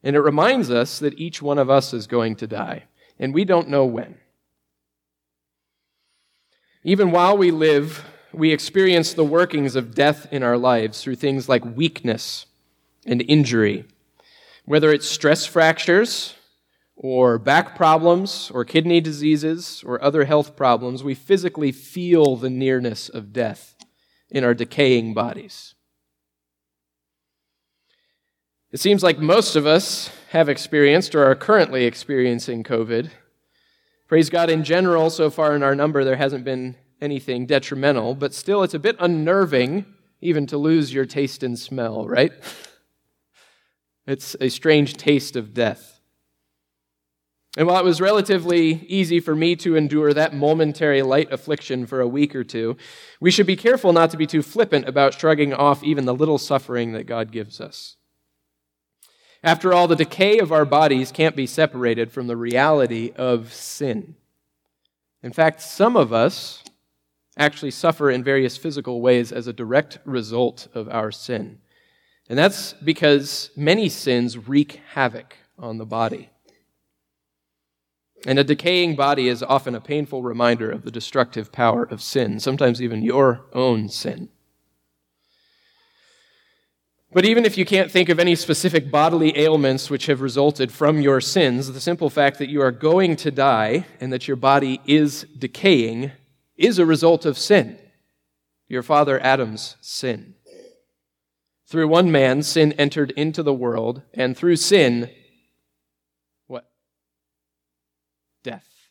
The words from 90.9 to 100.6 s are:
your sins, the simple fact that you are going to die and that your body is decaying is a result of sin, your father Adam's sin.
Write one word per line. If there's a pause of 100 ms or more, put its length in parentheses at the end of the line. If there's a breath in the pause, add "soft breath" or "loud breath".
your
sins,
the
simple
fact
that
you
are
going
to
die (140)
and
that
your
body
is (100)
decaying (440)
is
a
result
of
sin, (920)
your
father
Adam's
sin. (1300)